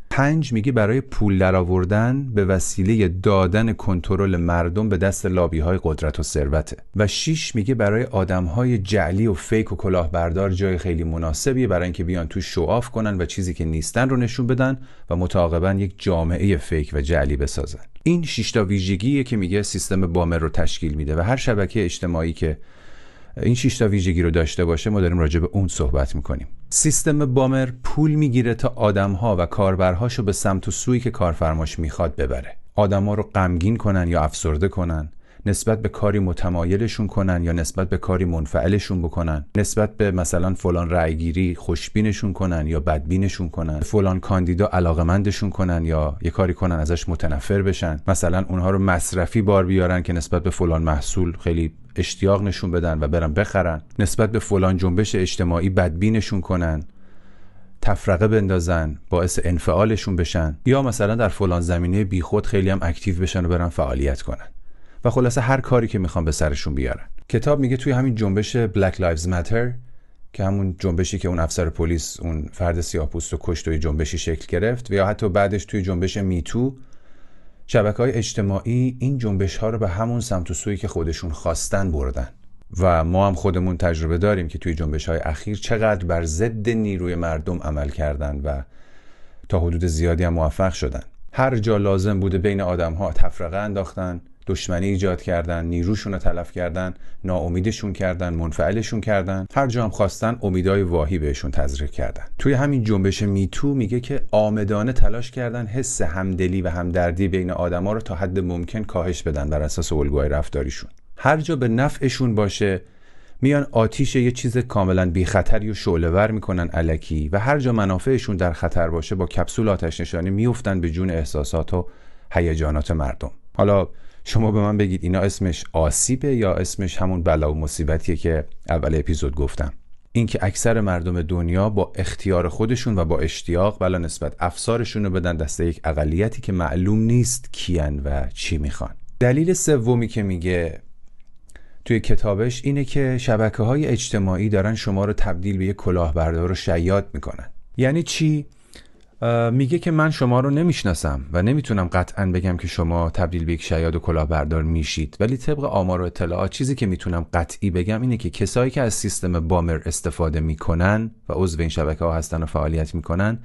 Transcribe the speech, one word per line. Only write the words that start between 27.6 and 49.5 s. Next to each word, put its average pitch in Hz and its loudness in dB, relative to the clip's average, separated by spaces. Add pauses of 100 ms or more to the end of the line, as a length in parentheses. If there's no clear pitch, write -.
پول 151 2
می‌گیره 127 2
تا 123 0
آدم‌ها 101 2
و 85 2
کاربرهاشو 95 2
به 98 2
سمت 95 0
و 95 -2
سویی 123 0
که 117 0
کارفرماش 80 0
می‌خواد 78 -2
ببره. 62 -4 (200)
آدم‌ها 101 2
رو 101 -2
غمگین 92 0
کنن 95 2
یا 85 2
افسرده 78 0
کنن، 82 -4 (360)
نسبت 110 0
به 107 -2
کاری 104 0
متمایلشون 92 0
کنن 92 0
یا 85 0
نسبت 85 -2
به 92 0
کاری 92 0
منفعلشون 87 0
بکنن، 80 -2 (100)
نسبت 104 0
به 101 2
مثلاً 90 0
فلان 85 0
رأیگیری 82 0
خوشبینشون 101 0
کنن 85 0
یا 80 0
بدبینشون 82 0
کنن، 80 -4
فلان 92 2
کاندیدا 90 2
علاقمندشون 90 2
کنن 87 0
یا 78 0
یه - -2
کاری 90 0
کنن 87 0
ازش 82 -2
متنفر 82 0
بشن، 90 -2
مثلاً 92 2
اونها 92 0
رو 98 2
مصرفی 92 2
بار 98 4